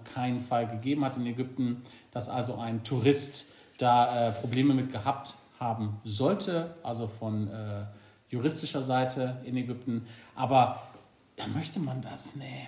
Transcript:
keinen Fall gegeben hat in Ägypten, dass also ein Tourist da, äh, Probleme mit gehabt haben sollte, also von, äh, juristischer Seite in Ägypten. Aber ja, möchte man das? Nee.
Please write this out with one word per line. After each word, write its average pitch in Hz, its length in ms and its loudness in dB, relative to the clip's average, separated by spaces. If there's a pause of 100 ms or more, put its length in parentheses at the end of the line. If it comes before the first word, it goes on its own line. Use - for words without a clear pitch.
(120)
keinen 127 280 0
Fall 117 260 2
gegeben 131 380 0
hat 131 120 -2
in 123 80 -2
Ägypten, 123 580 -2 (280)
dass - 180 -2
also 123 300 -2
ein 113 240 -4
Tourist - 680 4 (260)
da, 120 500 6
äh, 113 40 2
Probleme 127 420 4
mit 127 160 0
gehabt - 460 -4 (240)
haben 110 420 -2
sollte, 165 800 0
also 117 240 -4
von, 107 400 -4
äh, 104 380 -8 (440)
juristischer 139 540 -2
Seite 127 600 0
in 127 120 -4
Ägypten. 117 480 -4 (300)
Aber 131 480 4 (560)
ja, - 100 -8
möchte 160 320 -4
man 131 200 -4
das? 107 360 -6
Nee. 139 80 -10 (240)